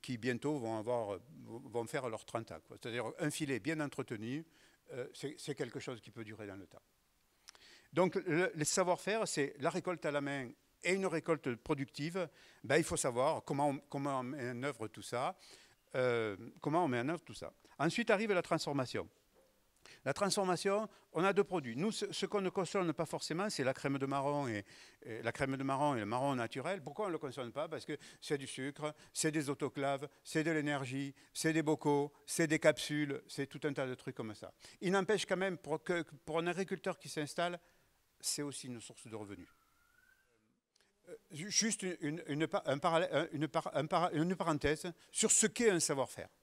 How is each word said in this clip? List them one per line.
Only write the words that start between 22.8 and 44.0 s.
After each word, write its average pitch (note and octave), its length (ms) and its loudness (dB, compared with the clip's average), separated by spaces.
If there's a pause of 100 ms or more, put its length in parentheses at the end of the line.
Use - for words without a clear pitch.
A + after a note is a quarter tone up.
pas E3 140 0
forcément, E3+ 420 -2
c'est C#3+ 140 0
la C3 100 4
crème C#3 240 0
de C3+ 80 0
marron C#3 420 0
et, G#2 160 -2 (380)
et A#2 220 -10
la A2+ 80 2
crème C3+ 260 0
de C3+ 60 -2
marron C#3 320 4
et A2+ 40 2
le G#2 60 0
marron B2+ 300 2
naturel. C3+ 480 -2
Pourquoi D3+ 220 -4
on - 20 -2
ne F3 60 -2
le - 60 -2
consomme B2 320 -6
pas ? D3+ 160 -4
Parce D#3 180 -8
que D3+ 120 -6 (220)
c'est - 180 -2
du C3+ 80 -4
sucre, C#3+ 480 -4 (180)
c'est D#3+ 200 2
des D3 180 0
autoclaves, C#3 580 0 (160)
c'est D#3 200 0
de E3 80 2
l'énergie, C#3 640 0 (200)
c'est - 180 2
des D#3+ 120 4
bocaux, D3 500 4 (120)
c'est E3 220 2
des D3+ 120 4
capsules, D3 680 2
c'est C#3 200 -4
tout D3 160 -14
un D3 100 0
tas C3+ 140 -2
de B2+ 80 -4
trucs - 200 -10
comme A2 200 -6
ça. - 180 -14 (280)
Il F3+ 100 2
n'empêche G3 340 2
quand F#3 120 0
même, F#3 200 0
pour D3+ 260 -4
que, F3 200 0 (220)
pour D#3 120 -2
un E3+ 100 0
agriculteur F3+ 520 -2
qui C#3+ 100 -12
s'installe, E3+ 500 -2 (600)
c'est - 240 -4
aussi C3+ 240 -8
une B2 120 -8
source - 280 -18
de A2 80 -10
revenus. G2+ 340 -10 (1600)
Euh, D#3+ 60 -12 (160)
ju-, E3+ 200 -6
juste G#3 300 2
une, F#3 200 -2
une, D#3+ 260 -2
une D3+ 200 2
pa-, - 200 0
un C#3+ 100 2
parallè-, E3 340 4
un, D#3 200 4
une D3+ 160 0
par-, - 280 -2
un C3+ 120 2
para-, F3 260 2